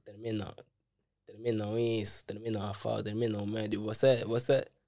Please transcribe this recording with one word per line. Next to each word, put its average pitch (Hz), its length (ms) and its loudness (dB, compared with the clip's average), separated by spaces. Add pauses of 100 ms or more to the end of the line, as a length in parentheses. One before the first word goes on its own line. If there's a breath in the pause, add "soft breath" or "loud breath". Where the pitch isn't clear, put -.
terminam, 107 500 -6 (680)
terminam 107 540 -2
isso, 113 480 0
terminam 107 360 -4
a 98 120 -4
FAO, 110 280 -2
terminam 107 400 0
o 101 40 -4
médio. 107 380 -2
Você, 120 420 4
você, 117 360 4 (240)